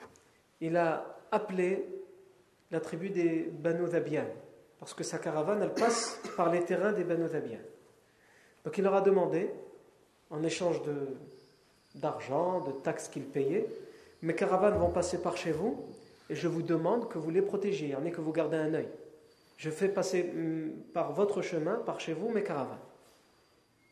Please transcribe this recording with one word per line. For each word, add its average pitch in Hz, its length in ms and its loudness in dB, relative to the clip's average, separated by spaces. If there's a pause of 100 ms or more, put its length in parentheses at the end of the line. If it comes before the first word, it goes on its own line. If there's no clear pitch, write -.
(600)
il 165 160 0
a 165 300 2 (260)
appelé 190 540 2 (840)
la 160 100 0
tribu 180 280 -6
des 165 420 2
Banu 170 360 0
Dhabian, 151 380 2 (540)
parce - 140 -14
que 170 100 -6
sa 156 160 -4
caravane, 165 420 0
elle 175 120 0
passe - 540 2
<coughs> - 80 -10
par 170 160 4
les 175 140 2
terrains 185 260 2
des 180 120 0
Banu 165 260 0
Dhabian. 123 300 -4 (1040)
Donc 156 140 -6
il 196 60 4
leur 190 100 4
a 190 80 6
demandé, 185 480 4 (800)
en 156 140 -4
échange 165 400 0
de, 147 120 -2 (1000)
d'argent, 156 640 0
de 143 100 -4
taxes - 360 -4
qu'ils 135 180 -8
payaient, « 151 420 0 (540)
Mes 165 140 0
caravanes 185 420 4
vont 175 140 4
passer 175 280 0
par 175 160 -2
chez 170 160 -2
vous, 180 320 -2 (460)
et 156 60 -4
je 170 120 -2
vous 165 140 0
demande 170 480 2
que - 80 -6
vous 160 140 -4
les 185 100 4
protégiez, 190 540 0
en 139 100 -2
est 170 60 -2
que 170 100 -6
vous 156 100 -2
gardez 156 240 2
un 156 200 2
œil. 160 120 0 (720)
Je 156 120 -6
fais 190 200 0
passer, 180 420 0
hum, 160 400 -2 (220)
par 165 180 0
votre 202 300 2
chemin, 170 360 0
par 165 220 -4
chez 165 140 -4
vous, 190 160 -2
mes 220 140 0
caravanes. » 127 340 -4 (1160)